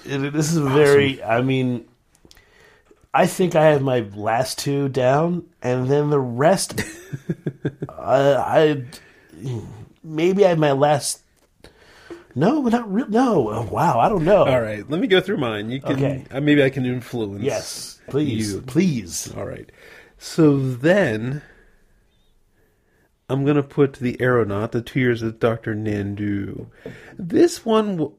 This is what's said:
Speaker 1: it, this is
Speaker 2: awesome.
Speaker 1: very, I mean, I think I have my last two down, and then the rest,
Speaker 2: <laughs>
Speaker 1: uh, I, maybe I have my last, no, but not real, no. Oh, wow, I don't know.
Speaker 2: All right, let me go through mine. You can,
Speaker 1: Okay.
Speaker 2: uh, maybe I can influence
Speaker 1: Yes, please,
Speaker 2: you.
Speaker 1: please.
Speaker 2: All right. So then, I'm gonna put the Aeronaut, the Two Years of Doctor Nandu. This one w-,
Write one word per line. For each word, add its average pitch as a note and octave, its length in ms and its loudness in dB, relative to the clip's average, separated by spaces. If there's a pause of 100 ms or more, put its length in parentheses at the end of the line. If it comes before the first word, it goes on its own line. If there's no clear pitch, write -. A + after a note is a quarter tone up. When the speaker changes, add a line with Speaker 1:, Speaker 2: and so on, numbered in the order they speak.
Speaker 1:
it, C#3 260 -4
this D3+ 220 -2
is E3 60 2
Speaker 2:
awesome. C3+ 140 0
Speaker 1:
very, C#3+ 500 4
I A2+ 180 0
mean, B2+ 440 -2 (1300)
I F3 140 4
think F3+ 280 -2
I D#3 120 6
have D3 140 4
my B2+ 180 0 (160)
last A2 440 -2
two C#3 300 -2
down, C#3+ 560 0 (160)
and B2+ 280 -2
then D3 200 2
the D3 100 2
rest, C3+ 600 0 (580)
Speaker 2:
<laughs> - 500 -8
Speaker 1:
uh, C3 560 2
I, D3+ 380 2 (1200)
maybe F3 420 2
I F#3 40 6
have E3+ 100 2
my D3+ 120 4
last, C#3 480 2 (1160)
no, B3 280 0
but A#3 80 0
not A#3 200 -2
real, A3+ 180 -2
no. G#3 420 2
Oh, A2 100 -6 (100)
wow, B2+ 280 2
I D3+ 100 4
don't F3 160 0
know. F#3 200 6
Speaker 2:
All B2+ 140 2
right, G#2+ 300 -6
let D#3 100 -2
me C4 60 0
go F#3 160 4
through G3 160 -4
mine. A2 320 -4
You C3 100 -6
can, C3+ 140 -6
Speaker 1:
Okay. C3+ 380 -2
Speaker 2:
uh, C3+ 100 -6
maybe D3 220 4
I C3 80 4
can C3 120 -6
influence A#2 600 -6
Speaker 1:
Yes, - 680 -6
please, A2 460 -2
Speaker 2:
you. - 60 -6
Speaker 1:
please. C3 760 -2
Speaker 2:
All - 100 -8
right. - 260 -14 (460)
So D3 400 2
then, C3 880 0 (1900)
I'm C#3 160 -2
gonna D3 160 2
put C#3 360 0
the A#2+ 220 -4
Aeronaut, A2+ 520 0
the A#2 100 -2
Two - 180 -6
Years A#2+ 220 0
of A2+ 180 -6
Doctor A2+ 360 -2
Nandu. G2+ 880 -6 (540)
This A3 440 2
one G#3+ 340 0
w-, D3+ 220 -4